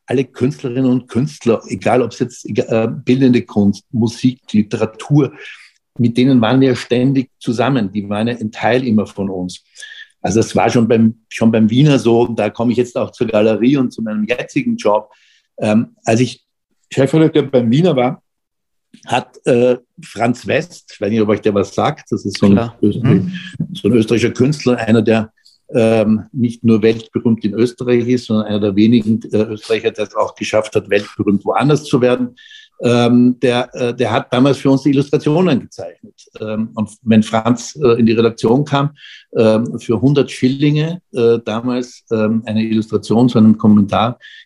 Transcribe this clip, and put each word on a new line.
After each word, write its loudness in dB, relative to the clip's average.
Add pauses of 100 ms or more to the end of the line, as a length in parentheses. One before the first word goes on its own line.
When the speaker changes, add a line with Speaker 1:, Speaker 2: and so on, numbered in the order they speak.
Speaker 1:
alle -2
Künstlerinnen -4
und -2
Künstler, -2
egal -2
ob's -6
jetzt, -8
äh, -2 (160)
bildende 2
Kunst, -2
Musik, -2 (120)
Literatur, 0 (640)
mit 0
denen 4
waren 2
wir 2
ständig -2
zusammen, -2
die -6
waren -4
ja -6
ein -8
Teil 0
immer 0
von -6
uns. -8 (560)
Also 0
es -2
war 2
schon 2
beim, 2
schon 0
beim 2
Wiener 4
so, 2
und -6
da -2
komme -2
ich -4
jetzt -2
auch -6
zur -4
Galerie 2
und -2
zu -10
meinem -6
jetzigen -4
Job. -2 (480)
Ähm, -2
als 2
ich -4 (480)
Chefredakteur 2
beim 0
Wiener 2
war, -2 (840)
hat, -6
äh, 2 (240)
Franz -4
West, -6
ich -16
weiß -2
nicht, 0
ob 0
euch 0
der 0
was -2
sagt, -4
das -6
ist -6
so -2
ein 6
Speaker 2:
Klar. 0
Speaker 1:
Österreich-, 2
Speaker 2:
Mhm. -6 (400)
Speaker 1:
so -4
ein 2
österreichischer 0
Künstler, 0
einer, 0
der, 0 (420)
ähm, 2
nicht -4
nur 2
weltberühmt 0
in -4
Österreich 0
ist, -2
sondern -2
einer -4
der -2
wenigen, 2 (100)
äh, 0
Österreicher, -4
der -6
es -14
auch -4
geschafft -2
hat, -4
weltberühmt -2
woanders 0
zu 0
werden. 0 (460)
Ähm, 2
der, -2
äh, -4
der -2
hat -2
damals 2
für -2
uns 2
die 0
Illustrationen 0
gezeichnet. -16 (260)
Ähm, -6
und -6 (140)
wenn 4
Franz, -2
äh, 2
in 2
die 4
Redaktion 0
kam, 0 (440)
ähm, 0
für -2
hundert 2
Schillinge, -2 (140)
äh, 2
damals, -6
ähm, 0
eine -2
Illustration 0
zu 0
einem 6
Kommentar 2 (280)